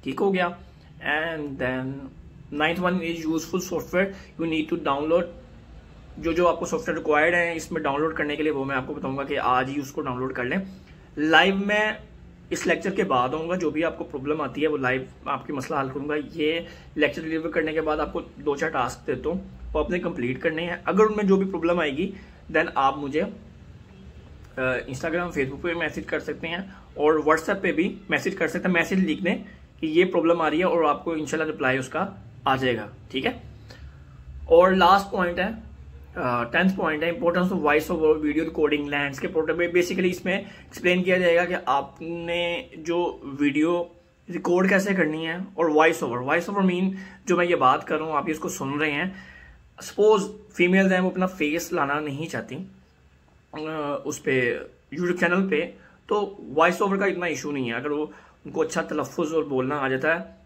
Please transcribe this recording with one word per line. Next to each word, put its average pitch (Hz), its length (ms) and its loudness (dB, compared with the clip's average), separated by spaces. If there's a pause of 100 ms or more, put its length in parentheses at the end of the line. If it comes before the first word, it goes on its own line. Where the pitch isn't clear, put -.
ठीक 131 160 -6
हो 202 120 4
गया। 180 280 0 (680)
And 160 160 -4 (180)
then 131 320 -2 (600)
ninth 160 260 0
one 180 180 2
is 165 240 -4
useful 160 400 -2
software 180 460 0 (340)
you 165 40 -2
need 160 280 -2
to 165 100 -2
download। 156 400 2 (960)
जो 160 140 -2
जो 175 120 4
आपको 170 200 2
software 160 320 -4
required 156 380 4
है 170 200 0
इसमें 156 280 -6
download 151 320 0
करने 147 200 -2
के 156 80 -2
लिए, 156 80 2
वो 135 140 -2
मैं 139 100 -4
आपको 131 200 -4
बताऊंगा 135 280 -4
कि 139 120 -4
आज 127 340 2
ही 143 120 -4
उसको 135 200 -8
download 131 320 -4
कर 127 100 -4
लें। 185 240 -2 (500)
Live 160 380 6
में 208 420 0 (540)
इस 170 160 -4
lecture 180 280 0
के 214 80 0
बाद 131 300 2
आऊँगा, 165 220 -4
जो 170 160 0
भी 151 120 -2
आपको 160 200 -4
problem 147 380 -4
आती 135 200 -4
है 156 60 2
वो 151 100 0
live 131 300 0 (200)
आपकी 135 260 -6
मसला 143 260 -4
हल 135 100 -2
करूँगा। 143 260 -4
ये 156 520 -2 (300)
lecture 147 240 2
deliver 160 280 -4
करने 156 240 -2
के 160 80 0
बाद 156 180 -2
आपको 156 220 -4
दो 143 340 -4
चार 156 140 -2
task 127 360 -4
देता 143 240 -4
हूँ, 190 300 -8 (120)
वो 151 80 0
आपने 156 200 0
complete 139 420 -4
करने 160 200 -6
हैं। 175 220 -6
अगर 190 200 4
उनमें 208 240 2
जो 190 100 6
भी 190 80 2
problem 175 360 0
आएगी 151 320 -2 (380)
then 160 260 2
आप 139 200 2
मुझे, 143 220 -4
अ, 208 140 -4 (1500)
Instagram, 165 460 -4
Facebook 139 380 -4
पे 170 100 -2
मैसेज 165 320 -4
कर 156 140 -4
सकते 160 280 -8
हैं 175 280 -8 (220)
और 151 240 4
WhatsApp 190 400 2
पे 185 100 0
भी 160 260 0 (140)
message 185 240 0
कर 160 120 0
सकते 185 200 -2
हैं। 180 80 4
Message 170 240 2
लिख 156 220 0
दें 190 220 0 (380)
कि 160 60 -2
ये 165 180 6
प्रॉब्लम 170 360 4
आ 156 60 2
रही 151 120 2
है 185 60 2
और 165 200 4
आपको 151 300 0
इंशाल्लाह 156 320 -2
reply 135 300 0
उसका 156 360 -4 (340)
आ 135 80 4
जाएगा। 120 340 0 (220)
ठीक 131 140 -2
है, 247 160 -2 (1080)
और 175 240 10
last 190 380 6
point 180 280 0
है 220 240 -2 (520)
अ, 123 260 0
टेंथ 185 340 2
पॉइंट 156 260 0
है, 170 160 -2
importance 180 320 2
of 180 80 -2
voice 151 320 2
over 156 240 4
video 151 260 0
recording 151 420 0
landscape 143 500 -4
portrait। 165 400 0
Basically, 180 320 2
इसमें 180 400 -2
explain - 580 -2
किया 185 160 2
जाएगा 175 260 4
कि 175 80 -4
आपने 170 1200 -4
जो 170 480 -2
video 151 680 0 (340)
record 180 400 2
कैसे 196 240 4
करनी 160 320 0
है 175 220 -6 (100)
और 170 120 2
voice 160 340 6
over। 120 140 -2
Voice 151 320 0
over 202 120 0
mean 190 360 2 (300)
जो 175 100 4
मैं 175 80 4
ये 175 100 4
बात 139 280 4
कर 165 120 -2
रहा 156 120 -2
हूँ, 156 80 -4
आप 139 140 0
इसको 156 200 -4
सुन 143 300 -4
रहे 151 120 0
हैं, 165 240 -2 (640)
Suppose 214 400 4 (360)
फीमेल्स 190 340 6
हैं, 185 80 4
वो 185 100 2
अपना 185 160 0
face 165 480 -2
लाना 143 260 0
नहीं 151 280 -6
चाहती, 123 280 -8
अ, - 1500 -10
उस 143 140 -6
पे 127 400 0 (360)
YouTube 175 240 -2
channel 180 300 2
पे, 160 260 -2 (340)
तो 208 300 -2
voice 165 420 2
over 196 160 0
का 202 80 0
इतना 175 220 -2
issue 147 240 -4
नहीं 131 160 -2
है। 113 60 -4
अगर 131 160 -4
वो, 151 240 -4 (320)
उनको 151 160 -4
अच्छा 160 200 0
तलफ़ुज़ 156 520 -4
और 156 120 0
बोलना 135 300 0
आ 135 140 -2
जाता 131 240 2
है 180 220 -6 (100)